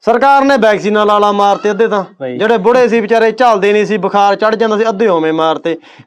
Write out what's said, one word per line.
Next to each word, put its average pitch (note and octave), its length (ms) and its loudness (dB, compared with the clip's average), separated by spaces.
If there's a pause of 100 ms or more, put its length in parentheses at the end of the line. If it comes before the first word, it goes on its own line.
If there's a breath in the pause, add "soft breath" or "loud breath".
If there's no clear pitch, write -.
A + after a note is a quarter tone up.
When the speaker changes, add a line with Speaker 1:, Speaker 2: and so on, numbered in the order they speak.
Speaker 1:
ਸਰਕਾਰ C4+ 440 2
ਨੇ C#4 120 2
ਵੈਕਸੀਨਾਂ G#3+ 500 0
ਲਾ G#3 120 2
ਲਾ G#3 140 2
ਮਾਰਤੇ G3+ 380 0
ਅੱਧੇ G#3+ 180 -2
ਤਾਂ। F#3+ 160 -2
Speaker 2:
ਸਹੀ। B2+ 340 -10
Speaker 1:
ਜਿਹੜੇ A3 200 0
ਬੁੜੇ B3 300 2
ਸੀ A3+ 120 0
ਵਿਚਾਰੇ, A3+ 320 0
ਝੱਲਦੇ A3 400 2
ਨਹੀਂ G#3 140 0
ਸੀ, G3+ 100 -4
ਬੁਖਾਰ G3+ 380 0
ਚੜ੍ਹ G#3+ 220 0
ਜਾਂਦਾ G#3+ 220 -2
ਸੀ, A3 100 0
ਅੱਧੇ A3 180 -2
ਉਵੇਂ D#3+ 260 0
ਮਾਰਤੇ। D#3+ 460 -4 (280 loud breath)